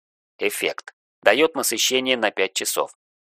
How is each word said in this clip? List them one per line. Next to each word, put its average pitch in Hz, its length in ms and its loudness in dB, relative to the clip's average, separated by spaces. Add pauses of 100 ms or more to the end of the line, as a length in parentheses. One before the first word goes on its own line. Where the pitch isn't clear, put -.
(400)
Эффект. - 540 -4 (300)
Дает 135 320 4
насыщение 127 600 0
на 110 160 0
пять 95 220 -2
часов. - 380 -4 (400)